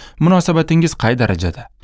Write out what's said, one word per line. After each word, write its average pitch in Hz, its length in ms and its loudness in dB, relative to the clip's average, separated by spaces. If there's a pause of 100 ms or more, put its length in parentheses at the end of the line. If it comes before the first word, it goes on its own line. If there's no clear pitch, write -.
(180)
munosabatingiz 165 760 2
qay 120 240 -2
darajada? 92 440 -2 (220)